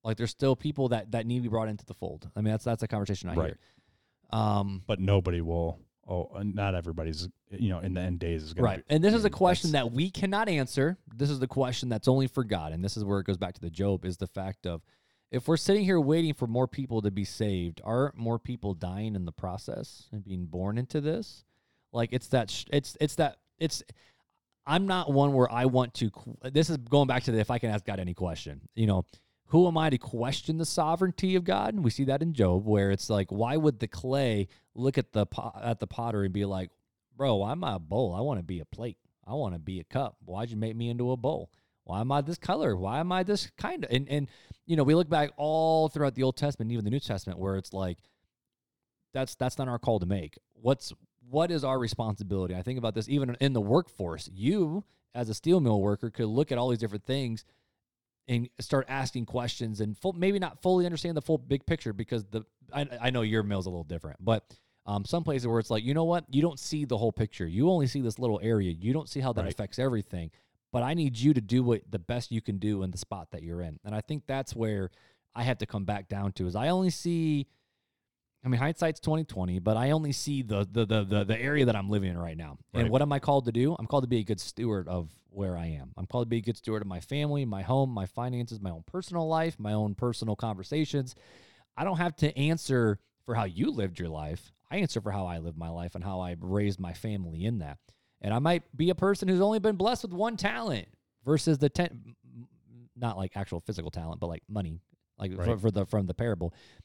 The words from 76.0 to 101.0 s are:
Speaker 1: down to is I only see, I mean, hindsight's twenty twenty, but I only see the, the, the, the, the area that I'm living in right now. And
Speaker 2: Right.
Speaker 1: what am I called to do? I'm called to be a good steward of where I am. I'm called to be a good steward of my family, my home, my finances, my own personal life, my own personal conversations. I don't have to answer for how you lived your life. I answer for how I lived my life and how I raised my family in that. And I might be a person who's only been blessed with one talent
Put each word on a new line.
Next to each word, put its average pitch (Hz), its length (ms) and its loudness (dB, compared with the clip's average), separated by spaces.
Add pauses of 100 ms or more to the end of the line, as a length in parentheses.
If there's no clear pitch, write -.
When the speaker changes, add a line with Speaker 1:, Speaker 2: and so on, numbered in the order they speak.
Speaker 1:
down 101 240 -2
to 90 140 -2
is 87 80 -2
I 123 140 0
only 185 200 4
see, 160 580 0 (960)
I 127 60 -2
mean, 123 100 2
hindsight's 160 400 0
twenty 156 240 0
twenty, 92 360 -2
but 107 180 2
I 131 140 2
only 151 200 2
see 139 300 -2
the, 104 280 0
the, 110 160 2
the, 107 200 2
the, 101 180 2
the 110 180 0
area 143 240 2
that 113 120 4
I'm 98 120 -4
living 98 200 2
in 87 80 -4
right 85 180 -6
now. 78 220 -12 (160)
And 117 100 2
Speaker 2:
Right. 113 80 2
Speaker 1:
what 131 100 6
am 143 120 2
I 139 60 0
called 139 260 2
to 117 80 0
do? 135 260 2
I'm 110 80 -8
called 139 160 2
to 120 60 -4
be 120 80 2
a 107 60 0
good 98 180 -4
steward 104 480 -4
of 87 200 -4 (200)
where 95 280 -4
I 85 100 -4
am. 71 280 -8
I'm 92 120 -8
called 120 180 -2
to 113 40 -10
be 117 100 0
a - 20 -4
good 113 160 -4
steward 107 240 -4
of 101 80 -6
my 90 100 -6
family, 143 460 -2
my 98 160 -4
home, 131 300 2
my 98 140 -4
finances, 120 540 -6
my 95 120 -6
own 82 140 -10
personal 175 440 -4
life, 160 300 0
my 104 140 -2
own 107 220 0
personal 113 400 -2
conversations. 127 800 -4 (640)
I 156 80 -2
don't 185 120 -2
have 170 200 0
to 151 200 2
answer 135 640 2 (260)
for 120 100 -4
how 110 100 0
you 95 260 0
lived 95 280 -2
your 85 100 -4
life. 78 420 -8 (180)
I 160 80 -4
answer 160 240 0
for 107 100 -4
how 95 160 -2
I 87 100 -4
lived 80 200 -8
my 82 120 -6
life 85 240 -6
and 87 100 -8
how 95 160 -6
I 90 200 -6
raised 98 400 0
my 87 140 -6
family 92 520 -6
in 113 140 0
that. 73 180 -10 (440)
And 104 120 -2
I 117 60 2
might 170 240 2 (120)
be 160 140 2
a 185 60 2
person 190 320 2
who's 185 140 4
only 214 180 2
been 202 160 2
blessed 208 280 0
with 185 100 -8
one 220 220 -2
talent 226 520 -2 (380)